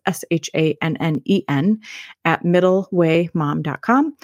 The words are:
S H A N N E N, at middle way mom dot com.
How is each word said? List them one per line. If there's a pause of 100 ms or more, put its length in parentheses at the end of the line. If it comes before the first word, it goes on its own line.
S
H
A
N
N
E
N, (460)
at
middle
way
mom
dot
com.